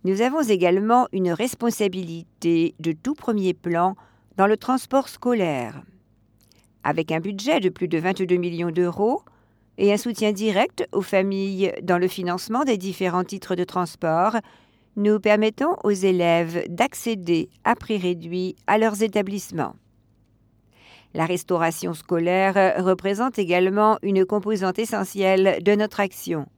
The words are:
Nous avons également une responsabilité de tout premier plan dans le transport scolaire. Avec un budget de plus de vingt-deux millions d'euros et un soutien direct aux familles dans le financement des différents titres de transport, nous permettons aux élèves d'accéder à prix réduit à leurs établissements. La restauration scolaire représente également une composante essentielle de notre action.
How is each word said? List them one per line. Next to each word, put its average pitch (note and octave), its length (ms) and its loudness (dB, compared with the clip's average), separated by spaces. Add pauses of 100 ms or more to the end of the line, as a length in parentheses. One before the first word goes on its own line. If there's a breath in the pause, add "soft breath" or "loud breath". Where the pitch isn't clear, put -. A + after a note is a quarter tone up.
Nous F#3+ 180 0
avons C4 200 0
également G#3 720 4
une F3+ 180 0
responsabilité F3+ 1500 -2
de D#3+ 120 -2
tout A#3+ 240 -4
premier G3 380 0
plan F3 420 0 (400 soft breath)
dans G3 120 4
le G#3+ 100 2
transport C4 500 -2
scolaire. D3+ 760 -2 (1000 soft breath)
Avec D#3+ 280 -2
un D#3+ 100 -2
budget G#3+ 400 -2
de F#3 80 2
plus F3+ 180 -4
de D#3+ 100 0
vingt-deux F3+ 380 0
millions F3 340 -4
d'euros F3+ 520 0 (560 soft breath)
et G3+ 160 4
un G#3 40 2
soutien G#3+ 360 -2
direct G#3 580 0
aux G3+ 100 0
familles G3 800 0
dans F3+ 160 2
le F3+ 120 2
financement F#3 560 -4
des A#3 120 0
différents F3+ 460 -2
titres F#3 320 -6
de F3+ 80 -2
transport, F3+ 720 0 (600 soft breath)
nous G#3 220 4
permettons G#3+ 640 2
aux G#3 80 2
élèves F3 760 2
d'accéder F3 800 -2 (140)
à A#3+ 120 2
prix G#3+ 220 -6
réduit F3+ 580 -4 (100)
à G#3 120 2
leurs A3 260 2
établissements. G3 720 -4 (1400 soft breath)
La D#3+ 120 -2
restauration E3+ 680 -2
scolaire F#3 920 2
représente G3 560 0
également F#3+ 640 2
une F#3+ 240 2
composante G3 520 -2
essentielle F#3+ 880 0
de G3+ 100 4
notre G#3 260 0
action. E3+ 480 -4 (100)